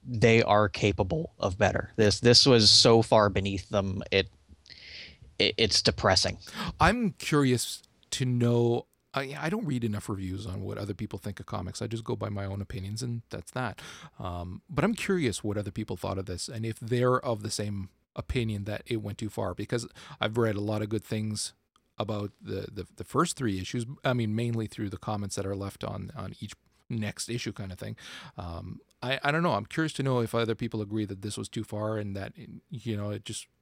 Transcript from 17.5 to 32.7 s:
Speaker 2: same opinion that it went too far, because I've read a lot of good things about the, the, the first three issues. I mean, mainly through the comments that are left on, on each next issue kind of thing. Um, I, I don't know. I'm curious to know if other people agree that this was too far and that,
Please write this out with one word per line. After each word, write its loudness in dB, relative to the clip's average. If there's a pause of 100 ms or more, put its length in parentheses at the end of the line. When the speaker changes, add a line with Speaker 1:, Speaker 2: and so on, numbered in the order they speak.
Speaker 2:
same -4 (260)
opinion -2
that -6
it -4
went -8
too -6
far, -4
because -4 (360)
I've 0
read 4
a -2
lot 0
of -4
good -2
things -4 (480)
about -4 (100)
the, -8
the, -10
the -12
first 0
three 0
issues. -4 (180)
I 2
mean, 0
mainly -2
through -6
the -10
comments -6
that -4
are -4
left -8
on, -8
on -10
each -12 (360)
next -4
issue -4
kind -10
of -12
thing. -10 (400)
Um, -10 (240)
I, 0
I 4
don't 2
know. 2
I'm 0
curious -2
to -4
know 2
if -2
other 0
people -4
agree -2
that -10
this -6
was -6
too -6
far -4
and -6
that, -8 (380)